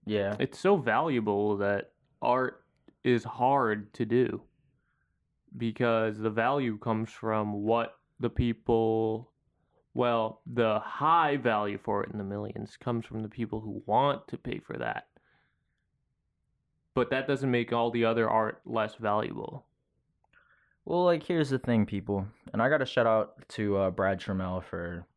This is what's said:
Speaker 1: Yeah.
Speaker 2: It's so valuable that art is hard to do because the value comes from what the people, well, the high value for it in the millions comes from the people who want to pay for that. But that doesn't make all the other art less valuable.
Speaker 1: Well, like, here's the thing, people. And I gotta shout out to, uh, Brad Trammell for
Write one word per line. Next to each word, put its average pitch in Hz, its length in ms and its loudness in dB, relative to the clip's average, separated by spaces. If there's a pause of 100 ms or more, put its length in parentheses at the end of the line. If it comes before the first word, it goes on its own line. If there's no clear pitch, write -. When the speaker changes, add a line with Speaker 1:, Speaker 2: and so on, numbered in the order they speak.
Speaker 1:
Yeah. 104 340 -2
Speaker 2:
It's - 200 -4
so 202 160 4
valuable 113 800 0
that 101 340 0 (300)
art 123 440 0 (400)
is 120 180 2
hard 113 680 0
to 120 120 -2
do 120 360 2 (1120)
because 113 640 2
the 110 120 0
value 113 500 0
comes 110 320 -2
from 104 520 -2
what 113 340 0 (220)
the 120 100 -2
people, 113 1040 0 (600)
well, 117 520 0
the 113 340 2
high 151 580 2
value 104 400 0
for 101 260 -2
it - 80 -8
in 107 60 -10
the 104 80 -6
millions 104 500 -8
comes 117 300 -4
from 110 160 -8
the 107 80 -8
people 110 320 -6
who 107 240 -10
want 139 440 0
to - 80 -8
pay - 220 -8
for - 180 -12
that. - 300 -6 (1900)
But 123 180 0
that 131 160 -2
doesn't 135 240 0
make 120 200 0
all 117 200 2
the 117 140 0
other 113 240 2
art - 360 0
less 110 300 -4
valuable. 107 680 -4 (1160)
Speaker 1:
Well, 175 220 0
like, 170 180 2
here's 160 260 0
the 131 100 0
thing, 113 260 2
people. 98 420 -4 (240)
And 104 100 -2
I 120 80 2
gotta 143 160 2
shout 120 220 2
out 110 420 0
to, 101 280 -2
uh, 95 140 2
Brad 95 280 0
Trammell 92 440 -4
for 87 420 -8 (100)